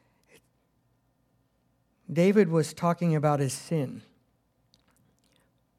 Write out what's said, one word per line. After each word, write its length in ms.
David 380
was 240
talking 400
about 260
his 120
sin, 500